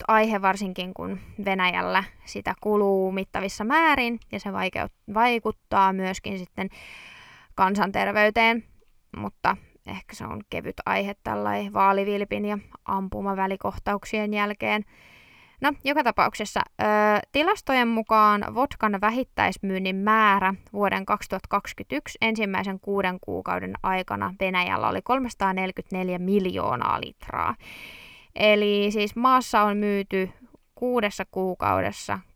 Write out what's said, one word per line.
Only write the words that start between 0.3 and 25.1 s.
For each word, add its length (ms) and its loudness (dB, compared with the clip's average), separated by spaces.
varsinkin 520 -2
kun 260 -8
Venäjällä 600 0
sitä 360 -6
kuluu 520 2
mittavissa 520 -6
määrin, 540 2
ja 80 -8
se 120 -8
vaikeut-, 640 -6
vaikuttaa 800 2
myöskin 460 -4
sitten 300 -8
kansanterveyteen, 1080 2
mutta 400 -2
ehkä 280 -14
se 100 -12
on 160 -10
kevyt 260 -8
aihe 280 -2
tällai 480 -4
vaalivilpin 720 2
ja 140 -4
ampumavälikohtauksien 1500 -4
jälkeen. 500 -2
No, 120 0
joka 200 2
tapauksessa, 560 0
ö, 240 -4
tilastojen 560 2
mukaan 680 4
vodkan 460 0
vähittäismyynnin 960 0
määrä 580 4
vuoden 340 0
kaksituhatta 420 -4
kaksikymmentäyksi 720 -6
ensimmäisen 600 -2
kuuden 400 -2
kuukauden 640 -4
aikana 580 -2
Venäjällä 480 0
oli 140 -2
kolmesataaneljäkymmentäneljä 1160 -2